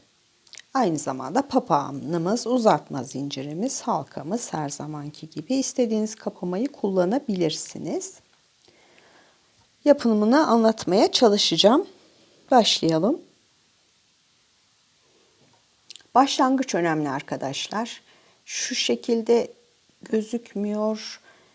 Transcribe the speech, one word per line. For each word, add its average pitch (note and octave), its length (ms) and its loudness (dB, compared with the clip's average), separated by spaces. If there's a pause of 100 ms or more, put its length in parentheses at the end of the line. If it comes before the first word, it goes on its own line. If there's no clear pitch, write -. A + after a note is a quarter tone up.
(720)
Aynı G3 240 0
zamanda C3+ 500 -4
papağanımız, E3 1000 -2
uzatma G3+ 560 2
zincirimiz, C#3+ 800 -6
halkamız F3 720 -6
her D3+ 160 -6
zamanki D3 600 -12
gibi D#3 260 -6
istediğiniz A3 600 -2
kapamayı G3 520 -6
kullanabilirsiniz. F#3+ 1500 -2 (1700)
Yapımını A#3+ 640 4
anlatmaya A3 640 4
çalışacağım. G#3 760 4 (640)
Başlayalım. G3+ 680 2 (3000)
Başlangıç C4 600 2
önemli D#3 340 0
arkadaşlar. C#3 920 -6 (440)
Şu - 300 -8
şekilde A#3 760 0 (500)
gözükmüyor. G#3+ 1200 -4 (340)